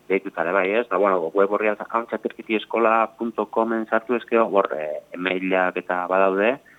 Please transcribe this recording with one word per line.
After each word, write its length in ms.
deituta 340
ere 100
bai, 180
ez? 180
Da, 100
bueno, 340
web 180
horrian 280
sa-, 120
antza 280
tirkiti 380
eskola 500
punto 300
comen 420
sartu 280
ezkero, 320
hor, 240
eh, 280
emailak 680
eta 300
badaude, 500